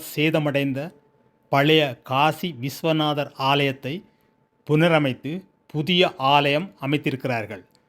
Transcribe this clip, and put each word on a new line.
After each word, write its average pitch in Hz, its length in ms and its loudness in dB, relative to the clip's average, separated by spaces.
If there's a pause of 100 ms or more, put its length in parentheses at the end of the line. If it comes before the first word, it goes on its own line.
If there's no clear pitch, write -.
(160)
சேதமடைந்த 147 760 -2 (560)
பழைய 143 520 2
காசி 151 600 -2
விஸ்வநாதர் 151 720 -2
ஆலயத்தை 139 720 -2 (640)
புனரமைத்து 151 800 0 (200)
புதிய 175 500 0
ஆலயம் 143 540 2 (100)
அமைத்திருக்கிறார்கள். 127 800 -4 (260)